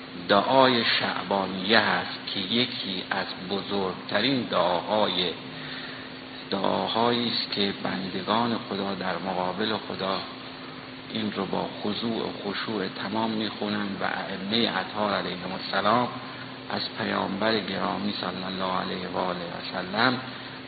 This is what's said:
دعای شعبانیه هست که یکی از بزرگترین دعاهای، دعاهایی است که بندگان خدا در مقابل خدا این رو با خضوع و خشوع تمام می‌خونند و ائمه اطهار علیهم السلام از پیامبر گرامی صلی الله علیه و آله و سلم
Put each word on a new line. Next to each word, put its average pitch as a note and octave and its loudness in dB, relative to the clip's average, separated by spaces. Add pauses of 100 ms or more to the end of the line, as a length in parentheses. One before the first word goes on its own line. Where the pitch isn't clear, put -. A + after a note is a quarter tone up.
(280)
دعای B2 8
شعبانیه F#2+ 2
هست F#2 2 (160)
که G2 -2
یکی G2 0
از F#2+ -2 (240)
بزرگترین G2+ 2
دعاهای، F2+ 4 (1200)
دعاهایی A2 2
است - -2
که G2+ 0
بندگان G2 0 (120)
خدا G2 -2
در F#2 -2
مقابل F#2 0 (120)
خدا F#2+ -2 (920)
این G#2+ -2
رو G2 0
با F2+ -2 (140)
خضوع G#2+ -2
و E2+ -6 (120)
خشوع G2+ -2
تمام G#2+ -2
می‌خونند G#2 -2
و F#2+ -2
ائمه F#2+ 0
اطهار G#2 0
علیهم F2+ -2
السلام G2+ 4 (640)
از G#2 -2 (160)
پیامبر G2+ 2
گرامی F#2+ 0
صلی F#2 -2
الله F#2 0
علیه F#2 -2
و F2+ -2
آله F#2 0
و F2 -6
سلم G#2+ 2 (480)